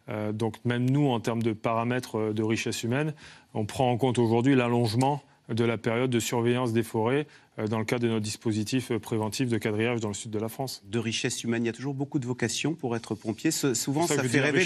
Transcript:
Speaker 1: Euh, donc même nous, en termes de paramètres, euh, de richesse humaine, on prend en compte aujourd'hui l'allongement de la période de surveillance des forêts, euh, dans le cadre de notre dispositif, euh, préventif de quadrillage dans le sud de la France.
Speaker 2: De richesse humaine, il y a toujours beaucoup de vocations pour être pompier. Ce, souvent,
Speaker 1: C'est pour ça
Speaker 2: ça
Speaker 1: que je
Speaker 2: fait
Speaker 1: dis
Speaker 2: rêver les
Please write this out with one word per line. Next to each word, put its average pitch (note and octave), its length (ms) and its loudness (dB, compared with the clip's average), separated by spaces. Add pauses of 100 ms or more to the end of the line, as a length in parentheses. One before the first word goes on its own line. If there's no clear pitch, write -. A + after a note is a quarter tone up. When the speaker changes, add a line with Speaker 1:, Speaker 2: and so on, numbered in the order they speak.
Speaker 1:
Euh, G#2+ 240 -2
donc A2 220 -2 (100)
même A#2+ 240 2
nous, C#3+ 180 4
en A#2+ 120 2
termes A2+ 240 -2
de A2+ 100 0
paramètres, A#2 640 -2
euh, G#2+ 160 0
de A2 100 -2
richesse A2 400 -2
humaine, C#3+ 300 -2 (400)
on A2 120 -2
prend B2+ 260 0
en A#2 60 2
compte A#2+ 200 2
aujourd'hui A#2+ 380 4
l'allongement A#2+ 640 2 (280)
de A#2 160 0
la A#2 120 2
période A#2+ 320 0
de A#2+ 100 2
surveillance A#2+ 520 2
des A2+ 120 2
forêts, A#2+ 440 0 (320)
euh, G#2+ 80 -2
dans A2 120 0
le A2 40 0
cadre A#2+ 200 0
de A#2+ 60 4
notre A2+ 140 0
dispositif, G#2+ 680 -2
euh, A2 80 0
préventif A2 500 -2
de A2+ 80 2
quadrillage A2+ 420 0
dans G#2+ 80 -2
le G#2 60 -4
sud G#2+ 180 -10
de G#2+ 80 -4
la A2 80 -2
France. - 420 -8
Speaker 2:
De A2+ 100 -2
richesse A2+ 440 -2
humaine, A#2 200 0
il - 20 0
y A2+ 40 0
a A2 40 -2
toujours C3+ 200 -6
beaucoup C3+ 260 -4
de A#2+ 60 -4
vocations B2 480 -2
pour A#2 220 -4
être A#2 180 -6
pompier. A2 380 -2
Ce, C#3 220 0
souvent, C#3+ 340 0
Speaker 1:
C'est - 0 -
pour - 0 -
ça D3+ 80 2
Speaker 2:
ça C#3+ 60 2
Speaker 1:
que B2+ 60 0
je A#2 40 -2
Speaker 2:
fait C#3+ 60 4
Speaker 1:
dis C3+ 80 4
Speaker 2:
rêver D3 140 2
les F#3 60 4